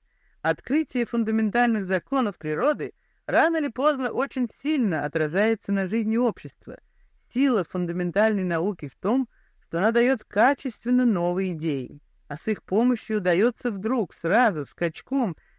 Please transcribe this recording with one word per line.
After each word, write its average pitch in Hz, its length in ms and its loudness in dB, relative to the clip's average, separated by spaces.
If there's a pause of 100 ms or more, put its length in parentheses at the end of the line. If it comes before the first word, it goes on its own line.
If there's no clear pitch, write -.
(420)
открытие 240 640 -2
фундаментальных 220 800 0
законов 202 500 -2
природы 156 560 -2 (320)
рано 294 320 2
или 294 120 -2
поздно 262 420 0
очень 254 400 -4 (120)
сильно 214 440 -2
отражается 185 640 0
на 196 160 -2
жизни 220 300 -2
общества. - 600 -6 (540)
Сила 247 320 2
фундаментальной 180 800 0
науки 175 500 -2
в - 60 -20
том, 240 260 0 (400)
что 165 120 -6
она 196 120 2
дает 240 320 2
качественно 247 800 0
новые 180 500 0
идеи, 147 460 -4 (280)
а 143 80 -8
с - 100 -10
их 214 160 -2
помощью 226 540 0
удается 190 560 0
вдруг, 208 420 -2
сразу, 180 520 2
скачком - 720 -4 (220)